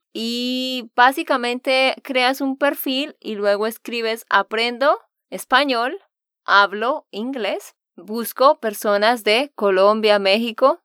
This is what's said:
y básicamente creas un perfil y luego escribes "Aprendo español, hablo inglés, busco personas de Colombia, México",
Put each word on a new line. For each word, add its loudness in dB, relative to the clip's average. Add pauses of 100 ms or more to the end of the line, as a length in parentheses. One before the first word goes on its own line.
(140)
y -6
básicamente 0
creas 0
un -4
perfil -2
y -8
luego 0
escribes -6
"Aprendo 0 (300)
español, -2 (460)
hablo 2
inglés, -8 (220)
busco 0
personas 0
de 0
Colombia, 4
México", 2